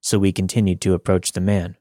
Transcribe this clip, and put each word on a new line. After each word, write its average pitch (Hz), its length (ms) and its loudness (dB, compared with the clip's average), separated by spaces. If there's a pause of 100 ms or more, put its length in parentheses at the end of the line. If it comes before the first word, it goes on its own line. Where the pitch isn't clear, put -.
so - 200 0
we 98 100 4
continued 95 520 0
to 92 120 2
approach 92 380 -2
the - 80 -4
man. 92 400 0